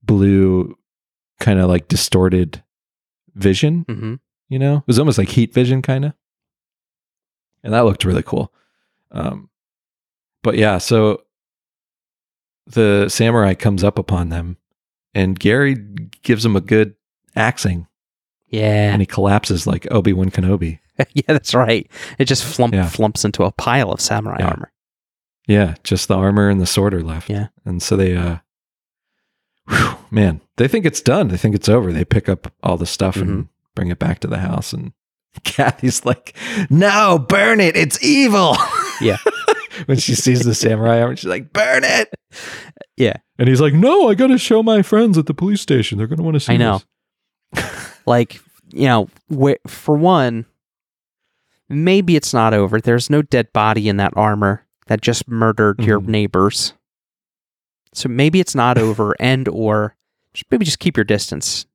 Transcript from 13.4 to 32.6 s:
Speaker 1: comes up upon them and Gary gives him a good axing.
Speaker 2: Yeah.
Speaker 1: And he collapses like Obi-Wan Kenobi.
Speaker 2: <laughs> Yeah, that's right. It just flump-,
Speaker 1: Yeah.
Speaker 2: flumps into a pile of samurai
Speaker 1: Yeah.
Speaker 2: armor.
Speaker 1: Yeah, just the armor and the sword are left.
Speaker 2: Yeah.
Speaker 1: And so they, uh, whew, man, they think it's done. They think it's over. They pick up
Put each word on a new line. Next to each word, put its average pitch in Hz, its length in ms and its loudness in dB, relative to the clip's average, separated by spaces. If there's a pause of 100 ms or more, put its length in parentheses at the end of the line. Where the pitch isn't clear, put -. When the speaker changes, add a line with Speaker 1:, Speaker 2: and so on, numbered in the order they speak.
Speaker 1:
comes 95 300 0
up 101 160 0
upon 87 300 -2
them 85 280 -8 (560)
and 95 260 0
Gary 135 360 2 (480)
gives 113 220 0
him 107 100 2
a 95 60 2
good 107 340 2 (400)
axing. 98 520 -2 (600)
Speaker 2:
Yeah. 104 460 0
Speaker 1:
And 101 80 2
he 95 40 2
collapses 98 640 -2
like 90 240 -4
Obi-Wan 92 400 0
Kenobi. 87 540 -2
Speaker 2:
<laughs> - 40 -20 (240)
Yeah, 143 140 -2
that's - 260 0
right. 117 380 0 (280)
It 135 60 2
just 127 200 -2
flump-, 120 280 -2
Speaker 1:
Yeah. 92 140 0
Speaker 2:
flumps 107 380 -2
into 101 180 -2
a 95 80 0
pile 120 400 -2
of - 80 -6
samurai 107 400 -4
Speaker 1:
Yeah. 92 80 -2
Speaker 2:
armor. - 240 -6 (720)
Speaker 1:
Yeah, 101 380 2
just - 240 -4
the 98 80 0
armor 101 340 2
and 98 120 0
the 90 40 0
sword 101 280 0
are 85 100 -4
left. 80 260 -8
Speaker 2:
Yeah. 104 180 -6 (180)
Speaker 1:
And 90 180 -6
so - 140 -2
they, 92 180 0
uh, 87 220 -4 (1300)
whew, - 300 -2 (120)
man, 98 300 2 (160)
they 127 140 0
think 214 160 -2
it's - 160 -2
done. 147 260 2
They 90 100 -2
think 107 160 0
it's 101 140 -2
over. 104 240 2
They 82 140 -2
pick - 240 0
up - 220 -4 (120)